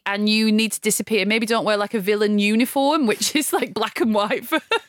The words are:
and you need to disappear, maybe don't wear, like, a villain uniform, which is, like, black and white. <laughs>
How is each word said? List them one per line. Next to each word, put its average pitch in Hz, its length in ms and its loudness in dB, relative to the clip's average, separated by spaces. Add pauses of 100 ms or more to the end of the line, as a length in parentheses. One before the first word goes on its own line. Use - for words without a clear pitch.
and 208 220 0
you 220 240 2
need 214 180 2
to - 100 -8
disappear, 208 460 -2
maybe 220 200 0
don't 226 180 0
wear, 208 120 2
like, 208 180 -4
a 220 60 -2
villain 208 380 2
uniform, 254 720 2
which - 260 -2
is, - 180 -2
like, - 220 -4
black 214 260 -4
and 220 140 2
white. 214 340 -2
<laughs> 311 100 -2 (300)